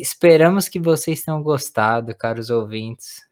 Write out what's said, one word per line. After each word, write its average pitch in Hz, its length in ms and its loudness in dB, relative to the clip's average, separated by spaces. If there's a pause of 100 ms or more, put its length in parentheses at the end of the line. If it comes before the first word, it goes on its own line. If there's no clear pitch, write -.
esperamos 170 680 4
que 185 100 -6
vocês 160 420 -2
tenham 156 200 -6
gostado, 117 720 -2
caros 113 360 -6
ouvintes. 110 800 -8